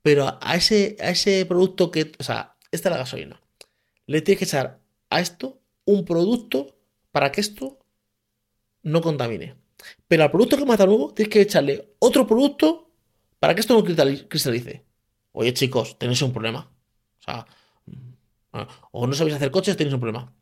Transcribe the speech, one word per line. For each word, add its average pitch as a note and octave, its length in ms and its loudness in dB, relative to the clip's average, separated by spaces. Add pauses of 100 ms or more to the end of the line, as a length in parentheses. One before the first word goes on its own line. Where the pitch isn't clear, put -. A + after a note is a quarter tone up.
pero C#3+ 260 2
a, - 140 -8
a D#3+ 160 -2
ese, G3+ 440 2
a - 100 -4
ese F#3+ 340 0
producto F3+ 460 0
que, D#3 280 -4
o - 40 -10
sea, A2+ 340 -8 (140)
esta E3+ 180 -4
es F3 40 0
la D3 60 -4
gasolina, - 440 -12 (640)
le D#3 160 -2
tienes G3 160 2
que F#3 80 -4
echar - 340 -6 (300)
a D#3+ 100 0
esto B3+ 400 -10 (240)
un G3 220 2
producto A#3+ 680 -2 (360)
para C#3 200 0
que - 80 -4
esto C4 380 -8 (1040)
no D#3+ 180 0
contamine? C3 560 -6 (520)
Pero D#3+ 160 6
al C#3+ 60 4
producto B3 260 2
que C#4 80 -2
mata A3+ 220 4
luego A#3+ 280 2
tienes G#3+ 180 -2
que G#3 100 6
echarle C#3+ 560 0
otro C4 280 4
producto C#4+ 640 2 (480)
para D#3 160 2
que G3 60 -2
esto B3 140 2
no G#3 100 6
cristali-, C#3+ 440 0
cristalice. B2 560 -6 (480)
Oye, B2 220 -2
chicos, B2 440 -2
tenéis B2 240 -2
un B2+ 100 -2
problema. A2+ 380 -8 (500)
O - 20 -20
sea, - 240 -12 (1400)
o A#2+ 160 -6
no C3+ 80 -2
sabéis D3+ 220 -2
hacer C#3 140 -4
coches, F#3 260 -2
tenéis C#3+ 180 -2
un B2 60 -4
problema. A#2+ 420 -8